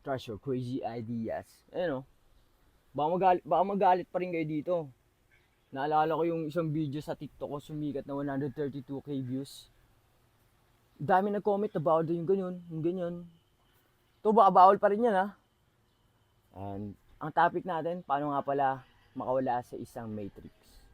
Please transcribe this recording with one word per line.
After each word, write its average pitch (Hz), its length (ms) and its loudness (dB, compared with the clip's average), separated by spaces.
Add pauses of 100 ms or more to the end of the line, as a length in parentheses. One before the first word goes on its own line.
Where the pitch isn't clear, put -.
Trash 131 320 -6
your 98 80 -10
crazy 127 400 -4
ideas. 113 640 -6 (320)
Ayan, 156 240 -2
oh. 139 40 -16 (920)
Baka 147 120 0 (120)
magal-, 180 240 4
baka 165 240 2
magalit 185 400 2
pa - 80 -6
rin 180 160 -2
kayo 165 160 -2
dito. 156 260 -4 (1000)
Naalala 151 400 2
ko 160 80 0
yung 165 240 -2
isang 160 240 -2
video 147 320 -4
sa 165 80 -8
TikTok 135 400 -10
ko, 143 80 -8
sumikat 147 480 -8
na 139 80 -6
one 143 160 -4
hundred 135 240 -4
thirty-two 139 480 -8
K 143 160 -6
views. 131 480 -10 (1300)
Dami 185 400 2
nag-comment 202 400 -2
about 160 320 2
yung 170 160 -4
ganyan, 185 320 -2 (160)
yung 160 80 -6
ganyan. 175 340 -4 (1080)
To, 214 80 4
baka 196 240 8
bawal 196 240 10
pa 208 80 4
rin 208 160 2
yan, 202 160 4
ha? 196 160 -2 (1200)
And 101 400 -10 (240)
ang 151 80 -8
topic 170 400 0
natin, 170 320 -4
paano 143 320 -2
nga 139 80 0
pala 139 260 0 (460)
makawala 127 480 -2
sa - 160 -14
isang 117 400 -12
matrix. - 640 -14 (140)